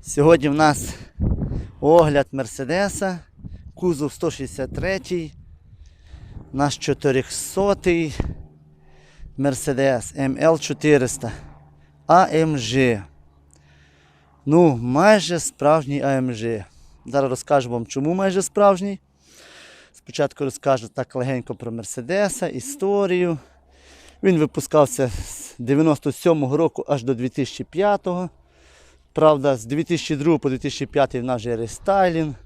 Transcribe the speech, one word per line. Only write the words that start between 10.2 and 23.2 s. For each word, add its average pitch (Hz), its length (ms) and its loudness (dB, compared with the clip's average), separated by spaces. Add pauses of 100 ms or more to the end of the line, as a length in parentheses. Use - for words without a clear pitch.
Л 160 180 4
чотириста 135 720 0 (760)
А 180 260 6
М 156 240 2
Ж. 117 460 0 (1400)
Ну, 151 320 4
майже 165 640 2
справжній 143 600 0
А 135 160 0
М 127 160 -2
Ж. 110 320 -6 (400)
Зараз 139 240 0
розкажу 127 400 0
вам, 120 160 -4
чому 143 280 -2
майже 190 280 0
справжній. 196 580 2 (920)
Спочатку - 520 -4
розкажу 131 440 -2
так - 280 -10
легенько 127 400 -4
про 120 160 -12
Мерседеса, 160 760 -4
історію. 180 920 -2 (840)